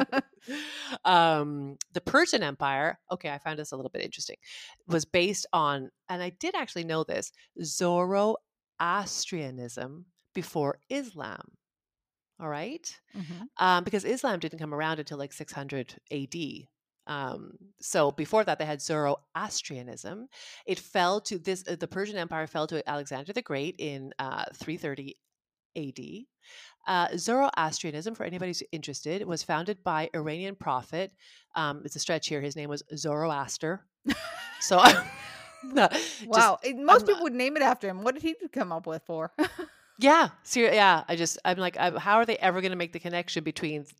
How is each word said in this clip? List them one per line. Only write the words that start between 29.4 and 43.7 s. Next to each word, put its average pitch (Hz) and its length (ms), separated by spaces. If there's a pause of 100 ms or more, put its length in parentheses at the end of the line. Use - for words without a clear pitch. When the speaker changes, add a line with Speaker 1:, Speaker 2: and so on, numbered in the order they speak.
Speaker 1:
founded 175 420
by 160 280
Iranian 165 420
prophet. 160 580 (420)
Um, 147 300
it's 143 100
a 147 40
stretch 160 280
here. 147 140
His 143 160
name 147 120
was 147 140 (140)
Zoroaster. 151 880 (760)
So, 180 220 (420)
<laughs> - 400
no, 262 260
just, 311 380
Speaker 2:
Wow. 220 340
It, 262 160
most 359 240
Speaker 1:
I'm 415 60
Speaker 2:
people 415 120
Speaker 1:
not 339 40
Speaker 2:
would 269 100
name 254 220
it 302 80
after 254 240
him. 190 160
What 254 120
did 302 80
he 320 120 (160)
come 185 200
up 165 160
with 160 180
for? 160 320
<laughs> 294 40 (580)
Speaker 1:
Yeah. 277 300 (120)
Ser-, 226 320
yeah. 190 340
I 170 80
just, 165 300
I'm 180 140
like, 180 180
I, 180 140
how 196 240
are 233 100
they 226 120
ever 185 240
gonna 185 140
make 175 180
the 160 60
connection 175 440
between 151 420 (140)